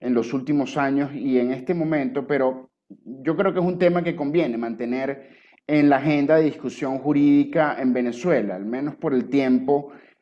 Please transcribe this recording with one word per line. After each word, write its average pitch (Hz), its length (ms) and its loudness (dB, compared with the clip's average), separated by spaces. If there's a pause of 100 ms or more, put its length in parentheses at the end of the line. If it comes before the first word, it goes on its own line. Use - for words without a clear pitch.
en 123 120 -2
los 117 220 0
últimos 135 420 -2
años 139 380 -2
y 127 240 0
en 123 120 2
este 135 220 -4
momento, 143 540 -2
pero 131 420 -2 (220)
yo 135 460 -6
creo 190 180 0
que 180 60 0
es 170 40 0
un 180 140 -2
tema 175 240 2
que 165 140 -4
conviene 143 420 -2
mantener 123 840 -6 (240)
en 147 220 4
la 139 80 6
agenda 143 400 2
de 160 60 6
discusión 135 560 -4
jurídica 143 840 2
en 127 140 2
Venezuela, 120 600 0
al 98 120 -8
menos 139 300 -6
por 147 180 -2
el 123 160 0
tiempo 135 640 2 (300)